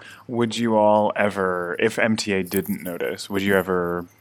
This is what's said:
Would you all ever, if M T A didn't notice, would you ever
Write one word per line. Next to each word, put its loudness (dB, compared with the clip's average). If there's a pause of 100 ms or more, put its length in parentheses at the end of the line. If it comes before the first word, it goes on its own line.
(280)
Would 0
you 2
all 4
ever, 0
if 0
M 2
T -4
A 0
didn't -4
notice, -8
would -2
you 2
ever 0 (160)